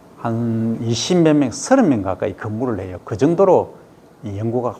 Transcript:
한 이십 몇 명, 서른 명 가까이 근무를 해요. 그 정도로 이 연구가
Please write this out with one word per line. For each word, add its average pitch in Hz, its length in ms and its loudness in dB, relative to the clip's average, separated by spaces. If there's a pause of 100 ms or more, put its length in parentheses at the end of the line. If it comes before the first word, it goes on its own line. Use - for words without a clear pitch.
(180)
한 113 640 -2
이십 117 360 -2
몇 160 160 6
명, 139 160 2
서른 254 380 2
명 117 140 2
가까이 95 340 -4
근무를 110 440 -6
해요. 92 240 -10
그 113 120 -8
정도로 165 580 4 (500)
이 98 140 -10
연구가 117 420 -4